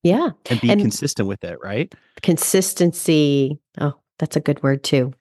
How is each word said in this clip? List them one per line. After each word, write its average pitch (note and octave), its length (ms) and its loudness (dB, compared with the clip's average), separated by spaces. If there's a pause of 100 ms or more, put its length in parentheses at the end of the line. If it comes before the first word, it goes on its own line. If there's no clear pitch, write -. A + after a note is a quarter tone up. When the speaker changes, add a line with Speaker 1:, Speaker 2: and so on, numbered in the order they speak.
Speaker 1:
Yeah. A#3 280 2 (200)
Speaker 2:
And A2+ 100 0
be A#2+ 100 2
Speaker 1:
And G#2 100 4
Speaker 2:
consistent G#2 480 -2
with G2 160 -6
it, E2+ 180 -10
right? G#2+ 300 -6 (300)
Speaker 1:
consistency. D#3 1400 2 (220)
Oh, C#3+ 140 -2 (240)
that's - 180 -4
a - 40 2
good - 220 -2
word C#3 220 0
too. C3 360 2